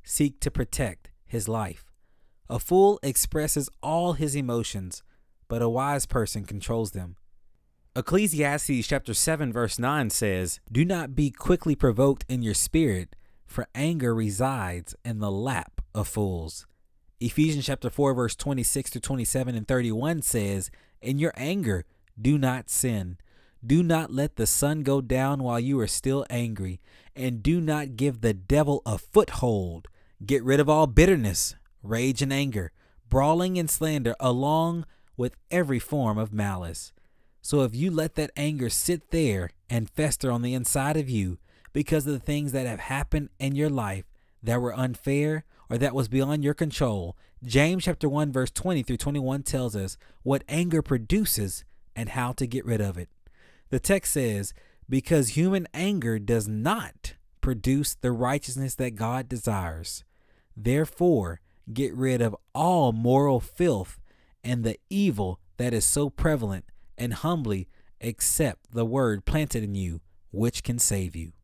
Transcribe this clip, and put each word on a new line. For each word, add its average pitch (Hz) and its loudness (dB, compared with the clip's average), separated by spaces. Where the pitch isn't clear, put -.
seek - -2
to 143 -2
protect - -6
his 110 -6
life. 107 -6
A 113 -2
fool 196 4
expresses 147 -2
all 170 0
his 143 -2
emotions, 117 -4
but 117 -2
a 120 4
wise 135 0
person 107 -2
controls 104 -4
them." 90 -10
Ecclesiastes 151 0
chapter 131 -2
seven, 151 0
verse 117 -2
nine 127 0
says, 92 0
"Do 127 4
not 170 -2
be 147 2
quickly 175 2
provoked 135 4
in 127 -2
your 107 0
spirit, 113 0
for - -6
anger 135 0
resides 107 -2
in 113 -4
the 104 -2
lap 98 -4
of 104 -2
fools." 90 -4
Ephesians 147 2
chapter 131 -4
four, 139 2
verse 120 0
twenty-six 135 -2
through 117 -8
twenty-seven 127 -2
and 110 -4
thirty-one 127 0
says, 101 -2
"In 131 0
your 160 0
anger, 131 -2
do 135 4
not 131 0
sin. 98 -2
Do 143 6
not 165 0
let 139 -2
the 110 0
sun 151 2
go 139 2
down 131 0
while 120 0
you 135 0
are 110 2
still 135 -2
angry, 104 -4
and 127 -4
do 165 4
not 151 -2
give 127 0
the 110 2
devil 139 2
a 113 0
foothold. 98 2
Get 120 2
rid 135 6
of 143 4
all 156 6
bitterness, 131 4
rage, 120 0
and 135 0
anger, 123 -2
brawling 170 4
and 170 0
slander, 143 0
along 151 0
with 123 -4
every 151 2
form 117 0
of 110 -2
malice." 92 -4
So 147 2
if 113 0
you 156 0
let 156 -2
that 151 -2
anger 147 -2
sit - -2
there 107 0
and 117 -2
fester 139 0
on 120 0
the 123 -2
inside 139 0
of 143 -2
you 98 -2
because 147 0
of 147 0
the 135 -4
things 147 -2
that 131 -2
have 117 -6
happened 143 -4
in 139 -2
your 151 2
life 98 -2
that 117 0
were 123 -4
unfair 143 0
or - -2
that 127 2
was 131 0
beyond 135 0
your 143 2
control, 110 -2
James 147 4
chapter 156 0
one, 147 0
verse 127 0
twenty 170 -2
through 123 -2
twenty-one 139 -2
tells 127 -2
us 95 -4
what 135 0
anger 165 2
produces 113 0
and 113 -6
how 123 -2
to 131 -2
get 123 -4
rid 110 0
of 98 -2
it. 87 -10
The 131 0
text - 2
says, 107 -2
"Because 135 2
human 175 2
anger 147 0
does 107 0
not 110 -4
produce 131 0
the 123 0
righteousness 131 -2
that 123 -2
God 117 -2
desires. 92 -4
Therefore, 123 0
get 120 -2
rid 127 0
of 110 0
all 156 4
moral 123 4
filth 120 -2
and 120 -2
the 110 -2
evil 113 0
that 123 -2
is 110 2
so 143 2
prevalent, 117 -2
and 117 -4
humbly 120 -2
accept - -2
the 117 0
word 113 0
planted 147 0
in 101 -4
you, 90 -4
which 113 -2
can 120 -2
save 95 0
you." 82 -8